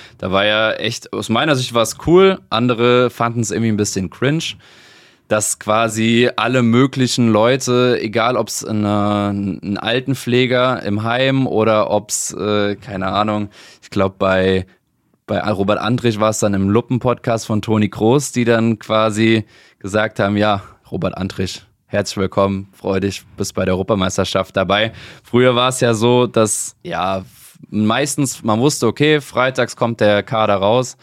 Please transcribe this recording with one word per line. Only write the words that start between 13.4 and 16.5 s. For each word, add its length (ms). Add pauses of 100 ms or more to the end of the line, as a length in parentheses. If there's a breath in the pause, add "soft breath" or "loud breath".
ich 100
glaub 280
bei, 460 (600 soft breath)
bei 120
Robert 400
Andrich 400
war's 200
dann 140